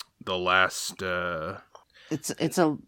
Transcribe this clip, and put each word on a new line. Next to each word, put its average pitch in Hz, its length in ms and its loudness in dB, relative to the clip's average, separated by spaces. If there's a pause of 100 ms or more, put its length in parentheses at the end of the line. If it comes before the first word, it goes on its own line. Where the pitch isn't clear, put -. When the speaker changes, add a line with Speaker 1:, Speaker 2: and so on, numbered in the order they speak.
(240)
Speaker 1:
the 92 140 -2
last, 90 640 2
uh, 90 540 -4 (520)
Speaker 2:
It's, - 200 -4 (100)
it's 156 180 0
a, 156 200 4 (100)